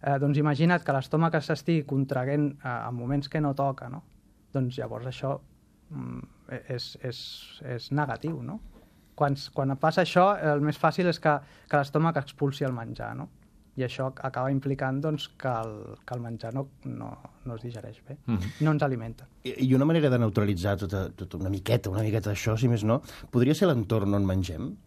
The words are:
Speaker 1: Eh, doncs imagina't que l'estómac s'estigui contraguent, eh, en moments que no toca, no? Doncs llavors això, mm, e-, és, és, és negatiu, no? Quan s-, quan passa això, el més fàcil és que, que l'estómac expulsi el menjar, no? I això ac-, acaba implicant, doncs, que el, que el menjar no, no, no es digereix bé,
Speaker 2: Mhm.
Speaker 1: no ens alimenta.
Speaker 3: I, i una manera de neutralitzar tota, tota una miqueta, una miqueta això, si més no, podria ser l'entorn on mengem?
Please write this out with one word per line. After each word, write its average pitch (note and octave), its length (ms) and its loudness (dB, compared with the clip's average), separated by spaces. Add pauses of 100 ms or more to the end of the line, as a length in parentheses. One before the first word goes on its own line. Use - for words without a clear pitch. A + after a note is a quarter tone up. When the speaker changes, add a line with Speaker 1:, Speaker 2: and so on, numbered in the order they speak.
Speaker 1:
Eh, C#3+ 160 2
doncs C#3+ 200 4
imagina't D#3 440 4
que D3 100 0
l'estómac D#3 480 2
s'estigui D#3 440 0
contraguent, C#3 800 0
eh, A#2 240 -4
en A#2+ 60 -6
moments C3+ 340 -2
que D#3+ 120 -4
no C#3+ 140 0
toca, C#3 340 -2
no? C3+ 140 -12 (500)
Doncs B2+ 260 0
llavors A#2 280 -8
això, C3 320 -6 (520)
mm, B2 300 -10 (280)
e-, B2+ 140 -12 (120)
és, - 280 -10
és, - 640 -12
és A#2+ 280 -8
negatiu, D3 500 -2
no? F3 180 -8 (540)
Quan C#3+ 220 2
s-, - 160 -12
quan C3+ 240 0
passa D#3+ 260 4
això, F3+ 300 6 (100)
el D3 200 2
més D3+ 180 0
fàcil E3+ 260 2
és E3 140 0
que, D3 180 4 (300)
que - 80 2
l'estómac D3+ 400 2
expulsi C#3+ 480 -2
el C3 80 -2
menjar, A#2 420 -8
no? C#3+ 140 -8 (480)
I C3 80 -2
això C3 280 -4
ac-, - 120 -16
acaba B2+ 260 -2
implicant, C3+ 500 0
doncs, D3+ 280 -2 (100)
que C3+ 100 -4
el, A2 480 -6 (100)
que - 80 -8
el B2 60 -6
menjar A#2 340 -8
no, C#3 140 -4 (160)
no, A#2 340 -10 (260)
no B2 120 -8
es A2 60 -12
digereix A2+ 460 -12
bé, C#3 80 -12 (100)
Speaker 2:
Mhm. A2+ 140 0 (200)
Speaker 1:
no D3+ 120 4
ens D3+ 100 2
alimenta. A2+ 440 -4 (180)
Speaker 3:
I, B2+ 220 -2
i C3 80 6
una C3 100 6
manera D#3+ 240 6
de B2 100 4
neutralitzar G2+ 600 2
tota, F#2+ 320 -2
tota - 260 -10
una F#2+ 140 -4
miqueta, G2+ 400 0
una G#2 120 0
miqueta G#2+ 300 0
això, A2 240 0
si A#2+ 120 2
més A2+ 160 2
no, A2 180 4 (280)
podria B2 240 6
ser F#3 140 4
l'entorn G2+ 460 2
on G2+ 100 4
mengem? F#2 500 0 (120)